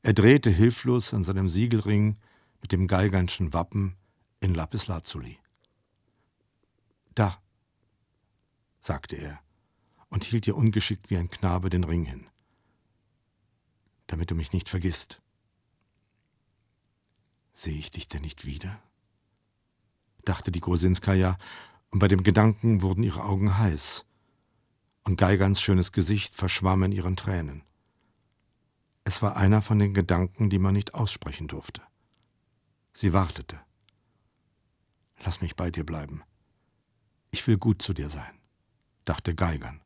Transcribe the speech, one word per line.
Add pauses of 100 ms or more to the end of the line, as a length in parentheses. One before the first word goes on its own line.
Er
drehte
hilflos
an
seinem
Siegelring (460)
mit
dem
Geigernschen
Wappen (440)
in
Lapis
Lazuli. (1800)
"Da", (1400)
sagte
er (680)
und
hielt
ihr
ungeschickt
wie
ein
Knabe
den
Ring
hin. (1800)
"Damit
du
mich
nicht
vergisst." (2250)
"Sehe
ich
dich
denn
nicht
wieder?", (1400)
dachte
die
Grosinskaja, (520)
und
bei
dem
Gedanken
wurden
ihre
Augen
heiß, (1000)
und
Geigerns
schönes
Gesicht
verschwamm
in
ihren
Tränen. (1400)
Es
war
einer
von
den
Gedanken,
die
man
nicht
aussprechen
durfte. (1120)
Sie
wartete. (1600)
"Lass
mich
bei
dir
bleiben. (1080)
Ich
will
gut
zu
dir
sein", (640)
dachte
Geigern.